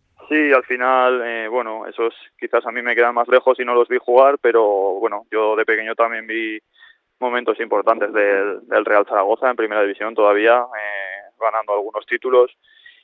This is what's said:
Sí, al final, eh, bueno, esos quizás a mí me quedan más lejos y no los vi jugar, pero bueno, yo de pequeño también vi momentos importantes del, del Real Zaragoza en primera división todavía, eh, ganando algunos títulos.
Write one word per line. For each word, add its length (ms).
Sí, 220
al 140
final, 580
eh, 260
bueno, 380
esos 280
quizás 260
a 80
mí 80
me 140
quedan 200
más 140
lejos 320
y 60
no 80
los 120
vi 120
jugar, 420
pero 240
bueno, 320
yo 260
de 100
pequeño 280
también 320
vi 320
momentos 400
importantes 540
del, 520
del 200
Real 200
Zaragoza 440
en 60
primera 260
división 320
todavía, 460
eh, 800
ganando 360
algunos 320
títulos. 440